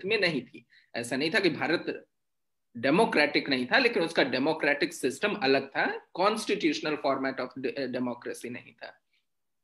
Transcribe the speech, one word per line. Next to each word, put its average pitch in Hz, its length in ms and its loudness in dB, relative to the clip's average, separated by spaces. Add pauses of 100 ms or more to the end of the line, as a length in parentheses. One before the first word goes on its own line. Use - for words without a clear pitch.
में 208 160 0
नहीं 160 200 0
थी। - 240 -16 (300)
ऐसा 120 200 -4
नहीं 151 160 0
था 220 80 2
कि 190 100 4
भारत 135 560 -2 (720)
democratic 143 720 2
नहीं 127 160 0
था, 214 120 4
लेकिन 233 260 4
उसका 160 200 2
democratic 143 680 0
system 131 400 -2
अलग 135 360 2
था, 262 500 -4
constitutional 190 760 0
format 135 460 -2
of 127 260 -6
de-, 135 140 -4
democracy 123 680 -6
नहीं 120 280 -14
था, - 280 -18 (640)